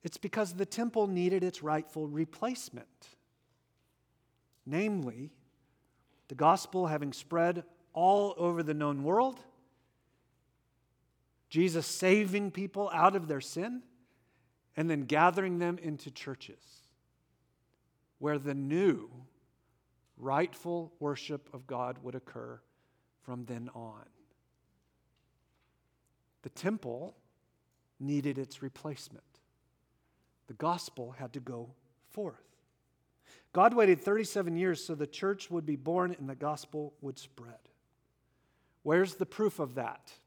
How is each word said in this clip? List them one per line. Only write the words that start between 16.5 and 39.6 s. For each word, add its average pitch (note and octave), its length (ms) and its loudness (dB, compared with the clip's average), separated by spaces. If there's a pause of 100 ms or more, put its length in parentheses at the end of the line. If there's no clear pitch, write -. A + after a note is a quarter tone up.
where D3 200 -2
the C#3 160 -4
new, C#3 560 2 (1080)
rightful E3 840 -2
worship D3 520 -6
of C3 140 -18
God B2 360 -6
would B2+ 120 -10
occur A#2+ 460 -14 (640)
from B2 220 -10
then A#2+ 300 -10
on. A2 300 -16 (2500)
The C3+ 80 -12
temple E3+ 680 -6 (840)
needed C#3 360 -2
its C3+ 260 -10
replacement. - 640 -12 (1200)
The - 80 -16
gospel C#3+ 580 -4
had B2+ 220 -12
to C#3+ 60 -10
go B2 300 -10 (400)
forth. F#3+ 240 -8 (1160)
God G#3+ 200 10
waited G3+ 280 8
thirty-seven G3+ 560 0
years F3+ 280 0
so E3 100 -6
the D3 120 -4
church G3 440 -4
would E3+ 140 -4
be D3 120 -2
born F3 420 0
and C3+ 100 -8
the C3+ 60 -8
gospel D3 640 -6
would C3+ 180 -10
spread. - 360 -20 (1300)
Where's F3+ 320 2
the F#3+ 100 -2
proof - 340 -2
of B2+ 180 -6